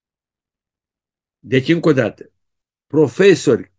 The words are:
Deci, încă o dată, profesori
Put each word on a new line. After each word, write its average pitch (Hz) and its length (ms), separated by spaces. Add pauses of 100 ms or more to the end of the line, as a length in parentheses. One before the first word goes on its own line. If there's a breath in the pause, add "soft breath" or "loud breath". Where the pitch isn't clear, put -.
(1400)
Deci, 127 300
încă 165 200
o 151 40
dată, 117 380 (560)
profesori 156 920